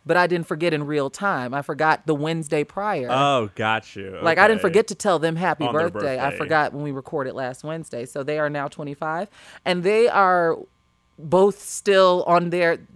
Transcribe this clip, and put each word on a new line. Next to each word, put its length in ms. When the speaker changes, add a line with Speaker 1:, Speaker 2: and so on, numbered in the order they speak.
Speaker 1:
but 100
I 100
didn't 200
forget 260
in 140
real 240
time. 420
I 80
forgot 460
the 80
Wednesday 500
prior. 460
Speaker 2:
Oh, 460
got 380
you. 280
Speaker 1:
Like, 160
I 100
didn't 120
Speaker 2:
Okay. 80
Speaker 1:
forget 200
to 60
tell 240
them 180
happy 300
Speaker 2:
On 100
their 140
Speaker 1:
birthday. 280
I 120
Speaker 2:
birthday. 80
Speaker 1:
forgot 340
when 100
we 100
recorded 420
last 280
Wednesday. 440
So 160
they 160
are 100
now 200
twenty-five. 600
And 160
they 260
are 480
both 400
still 680
on 240
their, 280